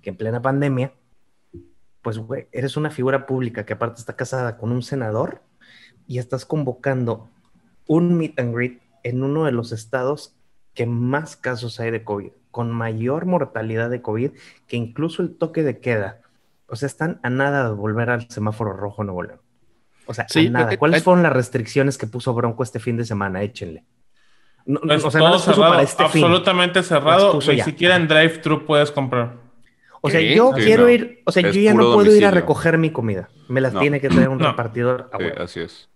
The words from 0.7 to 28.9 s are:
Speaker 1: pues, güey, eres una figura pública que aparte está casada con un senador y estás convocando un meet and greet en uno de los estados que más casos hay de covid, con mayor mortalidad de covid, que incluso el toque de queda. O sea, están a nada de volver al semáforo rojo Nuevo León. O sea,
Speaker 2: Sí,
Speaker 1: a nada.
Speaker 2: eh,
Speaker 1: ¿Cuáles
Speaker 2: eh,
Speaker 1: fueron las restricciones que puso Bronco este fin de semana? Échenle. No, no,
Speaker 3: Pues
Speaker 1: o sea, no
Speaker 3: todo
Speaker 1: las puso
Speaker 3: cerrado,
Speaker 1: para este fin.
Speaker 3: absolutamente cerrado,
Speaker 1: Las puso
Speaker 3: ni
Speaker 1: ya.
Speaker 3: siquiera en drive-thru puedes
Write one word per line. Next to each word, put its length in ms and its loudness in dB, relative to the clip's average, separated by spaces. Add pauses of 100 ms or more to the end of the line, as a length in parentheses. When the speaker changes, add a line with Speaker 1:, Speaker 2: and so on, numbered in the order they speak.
Speaker 1:
pues, 160 -8
güey, 340 -12
eres 240 -8
una 140 -4
figura 360 -2
pública 400 -6
que 80 -8
aparte 280 -6
está 140 -14
casada 420 -6
con 140 -6
un 120 -4
senador 580 -6 (640)
y 120 -8
estás 260 -8
convocando 840 -4 (580)
un 300 2
meet 220 -4
and 140 -4
greet 280 -6 (220)
en 200 -4
uno 220 -2
de 80 0
los 180 -4
estados 640 -6 (380)
que 120 -4
más 520 -4
casos 420 -10
hay 120 -4
de 120 -6
covid, 280 -8 (200)
con 200 -6
mayor 540 -4
mortalidad 640 -4
de 120 -6
covid, 300 -4 (360)
que 80 -10
incluso 460 -6
el 140 -6
toque 280 -4
de 160 -4
queda. 400 -4 (480)
O 80 -14
sea, 120 -6
están 360 -6
a 60 -4
nada 400 0
de 60 -4
volver 340 -4
al 200 -4
semáforo 440 -6
rojo 300 -8
Nuevo 200 -8
León. 160 -16 (680)
O 80 -12
sea, 140 -6
Speaker 2:
Sí, 200 2
Speaker 1:
a 20 0
nada. 240 0
Speaker 2:
eh, 40 -4
Speaker 1:
¿Cuáles 240 2
Speaker 2:
eh, 20 -10
Speaker 1:
fueron 200 4
las 100 4
restricciones 640 -2
que 100 -8
puso 260 -6
Bronco 300 -2
este 160 -8
fin 180 -4
de 80 -4
semana? 380 -4
Échenle. 420 -12 (800)
No, 160 -2
no, 60 -6
Speaker 3:
Pues 180 0
Speaker 1:
o 60 0
sea, 80 2
no 80 6
Speaker 3:
todo 80 6
Speaker 1:
las 80 2
puso 120 4
Speaker 3:
cerrado, 180 6
Speaker 1:
para 100 4
este 260 0
fin. 140 4
Speaker 3:
absolutamente 600 2
cerrado, 440 4
Speaker 1:
Las 80 4
puso 160 0
Speaker 3:
ni 60 4
Speaker 1:
ya. 80 0
Speaker 3:
siquiera 300 2
en 120 2
drive-thru 580 2
puedes 260 2